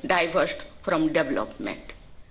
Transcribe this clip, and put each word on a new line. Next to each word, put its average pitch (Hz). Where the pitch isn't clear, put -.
divorced 170
from 160
development. 120